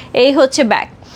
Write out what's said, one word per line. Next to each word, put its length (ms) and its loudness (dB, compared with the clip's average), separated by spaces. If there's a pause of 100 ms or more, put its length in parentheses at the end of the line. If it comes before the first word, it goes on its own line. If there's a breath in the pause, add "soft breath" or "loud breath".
(140 loud breath)
এই 180 2
হচ্ছে 320 0
ব্যাক। 240 -2 (280 loud breath)